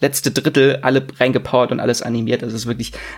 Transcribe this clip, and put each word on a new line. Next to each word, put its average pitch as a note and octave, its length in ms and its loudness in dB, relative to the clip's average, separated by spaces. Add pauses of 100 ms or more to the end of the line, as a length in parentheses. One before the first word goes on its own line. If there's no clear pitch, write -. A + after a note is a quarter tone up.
letzte C#3+ 300 0
Drittel C#3 500 2
alle C3+ 240 2 (140)
reingepowert B2+ 520 2
und B2 80 -2
alles A#2 220 0
animiert. A#2 420 -2
Also A2+ 120 -6
es A2 80 -6
ist A2+ 40 -6
wirklich A#2 260 -6 (240)